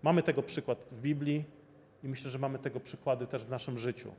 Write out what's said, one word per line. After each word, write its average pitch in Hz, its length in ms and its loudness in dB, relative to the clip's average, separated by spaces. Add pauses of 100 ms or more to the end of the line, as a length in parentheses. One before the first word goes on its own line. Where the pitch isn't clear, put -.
Mamy 160 200 8
tego 139 200 4
przykład - 360 -2 (140)
w 113 80 -12
Biblii 147 440 2 (580)
i 139 60 -4
myślę, 131 220 -4
że 131 80 -4
mamy 135 200 0
tego 127 220 -4
przykłady 127 460 -2
też 113 180 -4
w 113 60 -10
naszym 123 280 -4
życiu. 117 400 -4